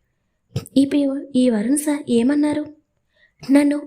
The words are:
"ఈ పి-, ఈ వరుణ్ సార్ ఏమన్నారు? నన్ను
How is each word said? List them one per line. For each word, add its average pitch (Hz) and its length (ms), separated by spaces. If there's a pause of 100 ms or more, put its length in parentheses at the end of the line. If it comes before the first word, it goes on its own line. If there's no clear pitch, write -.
(760)
"ఈ 269 80
పి-, 277 400 (100)
ఈ 254 140
వరుణ్ 226 280
సార్ 294 320
ఏమన్నారు? 294 560 (880)
నన్ను 285 360